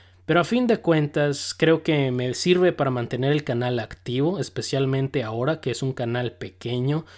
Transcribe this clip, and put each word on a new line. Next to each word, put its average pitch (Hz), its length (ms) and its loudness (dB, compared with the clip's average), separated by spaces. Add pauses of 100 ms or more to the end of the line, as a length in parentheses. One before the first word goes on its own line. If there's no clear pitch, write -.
(260)
Pero 160 140 2
a 170 60 2
fin 240 220 2
de 220 100 4
cuentas, 147 800 0
creo 160 260 4
que 143 280 2
me 123 220 -2
sirve 180 380 4
para 143 200 -2
mantener 123 400 -2
el 151 120 2
canal 123 360 -2
activo, 135 600 -2
especialmente 135 840 -2
ahora 120 380 -2
que 131 100 -4
es 113 100 -6
un 131 120 -2
canal 120 440 -4
pequeño, 123 680 -4 (120)